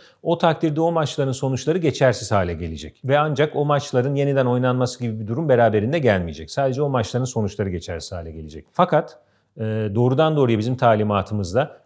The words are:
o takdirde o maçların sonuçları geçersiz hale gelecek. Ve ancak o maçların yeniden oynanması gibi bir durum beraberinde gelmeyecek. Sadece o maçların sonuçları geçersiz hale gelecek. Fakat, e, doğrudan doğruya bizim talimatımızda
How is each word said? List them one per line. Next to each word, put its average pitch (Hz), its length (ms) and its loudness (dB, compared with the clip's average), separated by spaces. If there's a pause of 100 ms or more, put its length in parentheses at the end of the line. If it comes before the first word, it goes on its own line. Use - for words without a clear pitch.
(240)
o 165 140 0
takdirde 165 440 0
o 170 100 2
maçların 143 400 0
sonuçları 135 460 -2
geçersiz 131 540 0
hale 92 220 2
gelecek. 78 520 -10
Ve 139 140 2
ancak 151 360 0
o 147 100 0
maçların 143 500 0
yeniden 139 300 2
oynanması 123 540 0
gibi 110 200 -4
bir 107 80 -8
durum 143 220 -2
beraberinde 117 500 4
gelmeyecek. 87 520 0
Sadece 135 300 -2
o 143 80 -2
maçların 127 360 -2
sonuçları 104 440 -2
geçersiz 87 420 -8
hale 82 200 -10
gelecek. 78 400 -14
Fakat, 170 480 0 (380)
e, 123 40 -6 (340)
doğrudan 131 400 2
doğruya 120 220 2
bizim 123 200 -2
talimatımızda 107 1080 0